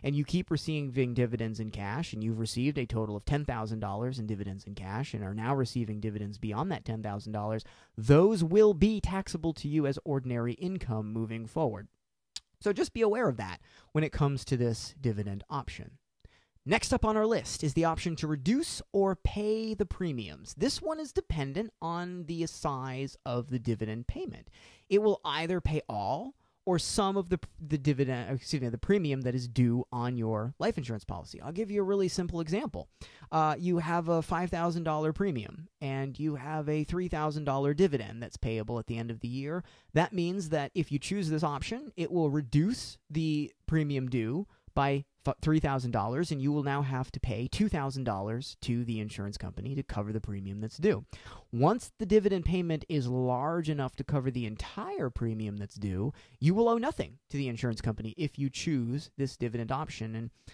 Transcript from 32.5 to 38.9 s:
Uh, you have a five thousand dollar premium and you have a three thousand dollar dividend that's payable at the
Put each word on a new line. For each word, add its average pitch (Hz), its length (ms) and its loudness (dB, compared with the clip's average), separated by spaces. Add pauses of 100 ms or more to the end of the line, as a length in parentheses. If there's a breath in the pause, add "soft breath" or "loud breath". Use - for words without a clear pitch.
Uh, 156 260 4
you 175 220 2
have 170 280 0
a 165 140 4
five 175 300 0
thousand 170 320 0
dollar 156 300 0
premium 156 540 -2 (140)
and 135 380 -4
you 151 160 0
have 147 340 -4
a 151 140 2
three 180 240 -2
thousand 151 380 -2
dollar 139 280 4
dividend 131 480 2
that's - 160 -12
payable 113 400 -2
at 113 80 -6
the 117 140 -4